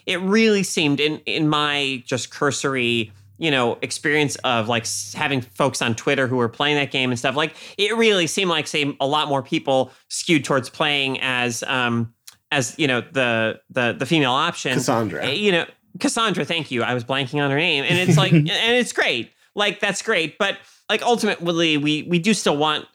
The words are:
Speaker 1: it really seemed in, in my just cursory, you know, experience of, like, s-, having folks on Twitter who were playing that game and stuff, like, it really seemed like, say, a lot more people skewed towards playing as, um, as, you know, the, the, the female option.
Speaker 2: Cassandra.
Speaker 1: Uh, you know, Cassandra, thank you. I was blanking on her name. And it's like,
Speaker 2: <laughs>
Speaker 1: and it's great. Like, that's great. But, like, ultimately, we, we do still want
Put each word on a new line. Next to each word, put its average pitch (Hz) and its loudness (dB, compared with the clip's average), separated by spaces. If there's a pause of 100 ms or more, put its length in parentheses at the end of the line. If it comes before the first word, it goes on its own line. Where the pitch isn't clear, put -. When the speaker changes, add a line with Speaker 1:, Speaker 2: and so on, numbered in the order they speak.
Speaker 1:
it 180 -2
really 208 4
seemed 143 0
in, 151 0
in 147 0
my 143 0
just 127 -4
cursory, 123 -2 (260)
you 165 0
know, 123 2
experience 147 -2
of, 117 0
like, 117 0
s-, - -8
having 139 -2
folks - -2
on 117 0
Twitter 139 0
who 127 -2
were 120 2
playing 147 0
that 143 -2
game 131 0
and 120 -2
stuff, 131 -2
like, 156 -2 (220)
it 208 -2
really 208 4
seemed 190 -2
like, 151 0
say, 143 -2
a 139 0
lot 147 0
more 135 0
people 135 0 (180)
skewed - 0
towards 135 0
playing 143 -2
as, 123 -2
um, 117 -2 (380)
as, 139 -2
you 143 0
know, 123 2
the, 113 -2 (100)
the, 120 0
the 131 -4
female 143 2
option. 147 -2
Speaker 2:
Cassandra. 113 -2
Speaker 1:
Uh, 127 -2
you 202 0
know, 170 2 (340)
Cassandra, 220 0
thank 165 -6
you. 120 -2
I 120 0
was 120 -4
blanking 135 -2
on 139 0
her 139 0
name. 156 0
And 175 2
it's 180 4
like, 185 4
Speaker 2:
<laughs> - -
Speaker 1:
and 156 6
it's 226 2
great. 160 -2 (240)
Like, 202 0
that's 196 -2
great. 170 -2
But, 196 -2 (320)
like, 208 0
ultimately, 170 2
we, 147 0
we 175 0
do 202 2
still 165 0
want 151 0